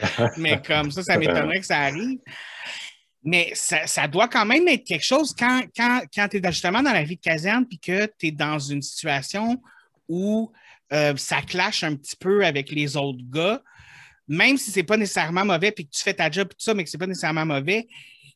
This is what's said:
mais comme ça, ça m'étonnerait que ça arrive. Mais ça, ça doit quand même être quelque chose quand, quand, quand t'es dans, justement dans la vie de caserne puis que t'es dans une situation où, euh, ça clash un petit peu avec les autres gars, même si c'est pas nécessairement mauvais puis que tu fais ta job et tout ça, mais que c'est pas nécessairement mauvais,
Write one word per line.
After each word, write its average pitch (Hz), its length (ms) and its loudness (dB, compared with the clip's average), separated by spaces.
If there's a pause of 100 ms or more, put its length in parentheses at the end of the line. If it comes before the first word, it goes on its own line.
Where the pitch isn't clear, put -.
(360)
mais 156 240 2
comme 151 300 0
ça, 175 120 -6
ça 175 140 2
m'étonnerait 160 440 2
que 190 60 -14
ça 156 140 2
arrive. 190 380 -2 (1080)
Mais 175 280 2
ça, 160 320 0
ça 151 200 0
doit 190 220 2
quand 240 160 2
même 302 240 4
être - 160 4
quelque 170 200 -4
chose 277 340 2
quand, 254 240 2 (120)
quand, 240 280 2 (120)
quand 202 140 2
t'es 202 120 -2
dans, 180 100 2
justement 185 320 0
dans 277 100 4
la 165 120 2
vie 170 120 -6
de - 60 -20
caserne 190 440 2
puis 175 120 -14
que 190 260 0 (140)
t'es 160 120 -2
dans 151 280 0
une 143 240 -4
situation 196 800 -4 (460)
où, 208 440 -2 (400)
euh, 147 240 2
ça 143 240 -2
clash 185 440 0
un 151 120 0
petit - 200 -12
peu 196 280 2
avec 143 260 0
les 147 280 -2
autres 135 320 -4
gars, 180 320 0 (640)
même 220 300 4
si 220 120 -6
c'est 196 120 0
pas 208 160 2
nécessairement 185 480 0
mauvais 202 260 2
puis 170 140 -12
que - 40 -20
tu - 120 -6
fais 196 100 -2
ta 160 180 0
job 190 200 -2
et - 40 -20
tout - 60 -20
ça, 226 140 0
mais 185 100 -2
que - 60 -10
c'est 160 80 -10
pas 185 80 -4
nécessairement 160 400 -2
mauvais, 160 420 -2 (480)